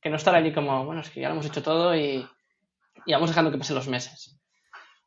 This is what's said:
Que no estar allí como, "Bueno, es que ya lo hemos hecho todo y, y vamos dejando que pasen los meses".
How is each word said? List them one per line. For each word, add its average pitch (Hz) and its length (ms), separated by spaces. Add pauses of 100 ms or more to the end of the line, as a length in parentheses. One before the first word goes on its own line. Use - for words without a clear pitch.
Que - 100
no 156 60
estar 180 180
allí 160 180
como, 139 320
"Bueno, 160 160
es 147 100
que 135 100
ya 135 80
lo 156 60
hemos 151 120
hecho 147 160
todo 165 340
y, 139 300 (800)
y 165 60
vamos 165 180
dejando 160 200
que 139 80
pasen 135 180
los 131 120
meses". - 500 (680)